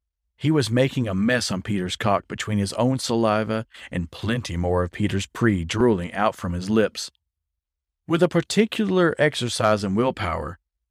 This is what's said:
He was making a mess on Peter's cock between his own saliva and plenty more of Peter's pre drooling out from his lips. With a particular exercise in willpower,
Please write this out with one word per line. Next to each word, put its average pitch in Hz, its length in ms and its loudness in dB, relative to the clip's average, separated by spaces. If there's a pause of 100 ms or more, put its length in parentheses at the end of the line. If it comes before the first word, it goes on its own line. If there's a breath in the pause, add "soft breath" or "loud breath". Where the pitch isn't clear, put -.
(360)
He 147 160 0
was 139 180 2
making 127 380 2
a 95 80 -4
mess 113 360 0
on 92 120 -4
Peter's 92 320 -4
cock 101 320 -2
between 104 320 -4
his 98 140 -2
own 127 260 0
saliva 110 680 0 (240 loud breath)
and 87 220 -6
plenty 107 440 -4
more 90 280 0
of 87 80 -4
Peter's 98 340 -2
pre 98 400 0
drooling 101 480 0
out 104 220 0
from 87 180 -6
his 90 160 -4
lips. 107 400 0 (960)
With 160 160 0
a 175 80 6
particular 185 880 2
exercise 113 640 2
in 95 120 0
willpower, 85 640 -2 (320)